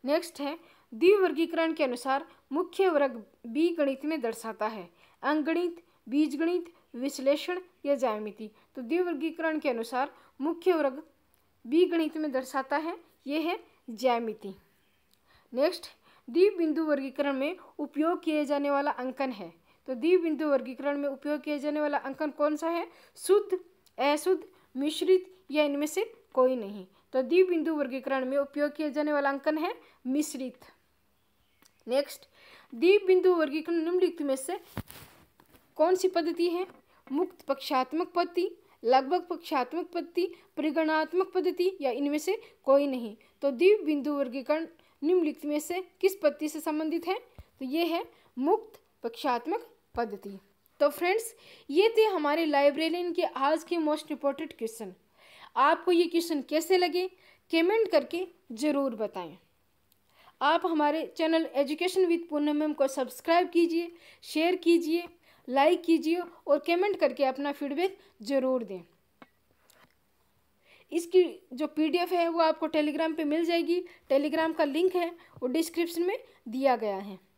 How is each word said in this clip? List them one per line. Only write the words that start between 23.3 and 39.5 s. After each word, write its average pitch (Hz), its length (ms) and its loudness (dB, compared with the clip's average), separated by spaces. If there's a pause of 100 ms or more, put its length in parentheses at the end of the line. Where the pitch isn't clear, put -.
अशुद्ध, 302 440 0 (340)
मिश्रित 349 500 2 (240)
या 294 140 4
इनमें 285 220 -2
से 381 180 -2 (300)
कोई 254 220 4
नहीं। 202 300 -10 (260)
तो 262 100 0
द्विबिंदु 330 520 2
वर्गीकरण 262 500 -4
में 262 140 -2
उपयोग 285 380 -2
किए 302 140 -4
जाने 302 220 0
वाला 285 160 2
अंकन 277 300 -2
है 359 160 -2 (320)
मिश्रित। 262 580 -4 (1200)
नेक्स्ट, 269 420 -4 (460)
द्विबिंदु 370 600 6
वर्गीकरण 311 420 -2
निम्नलिखित 349 460 0
में 269 140 0
से 339 240 -6 (1160)
कौन 349 200 4
सी 370 120 0
पद्धति 339 420 0
है? 359 160 -4 (400)
मुक्त 294 360 -4
पक्षात्मक 277 760 -2
पद्धति, 349 320 0 (360)
लगभग 269 460 2
पक्षात्मक 320 640 -4